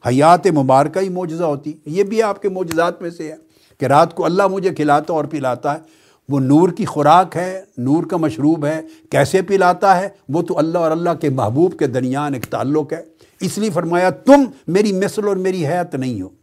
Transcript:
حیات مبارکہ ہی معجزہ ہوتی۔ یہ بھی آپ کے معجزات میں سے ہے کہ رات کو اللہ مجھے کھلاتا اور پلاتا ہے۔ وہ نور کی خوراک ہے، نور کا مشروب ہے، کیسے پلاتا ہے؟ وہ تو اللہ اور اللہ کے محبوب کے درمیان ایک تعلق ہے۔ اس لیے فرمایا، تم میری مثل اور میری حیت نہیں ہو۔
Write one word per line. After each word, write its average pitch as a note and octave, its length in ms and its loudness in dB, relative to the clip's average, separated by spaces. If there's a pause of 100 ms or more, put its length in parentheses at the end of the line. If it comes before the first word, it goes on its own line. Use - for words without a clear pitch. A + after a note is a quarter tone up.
حیات D#3 400 6
مبارکہ D3 520 2
ہی F#3+ 100 -2
معجزہ F3+ 340 -6
ہوتی۔ D3 300 -4 (120)
یہ F3 180 -2
بھی A3 200 0
آپ G3+ 180 -4
کے G#3 80 -2
معجزات F3 520 -2
میں E3+ 80 -8
سے D#3+ 220 -12
ہے D#3 40 -14 (420)
کہ C#3 80 -4
رات D#3 300 4
کو F3 100 -4
اللہ F#3 220 2
مجھے F#3 260 -2
کھلاتا D3+ 400 0
اور D3+ 120 -2
پلاتا C#3 480 -4
ہے۔ D#3 60 -8 (500)
وہ C#3 100 0
نور D3 300 4
کی F3 160 -4
خوراک D#3+ 500 4
ہے، F#3 280 -6 (140)
نور C#3 260 0
کا F3+ 140 -4
مشروب D3 480 0
ہے، D#3+ 160 -2 (280)
کیسے C#3+ 320 2
پلاتا F#3 600 2
ہے؟ G3 80 -6 (200)
وہ D#3+ 120 -2
تو E3+ 160 -4
اللہ E3 200 -2
اور D#3+ 140 0
اللہ E3+ 180 -2 (120)
کے D3+ 80 0
محبوب C3 500 0
کے D3 80 0
درمیان C3 460 -4
ایک B2 160 -8
تعلق C#3+ 440 -2
ہے۔ E3 100 -12 (360)
اس F#3 180 -6
لیے G#3+ 120 -2
فرمایا، F3 400 0
تم C#4 340 4 (240)
میری G3 260 0
مثل G3+ 340 -2
اور G3 80 0
میری F#3 320 -2
حیت F3 280 -4
نہیں B2+ 260 -6
ہو۔ F#2+ 80 -10 (140)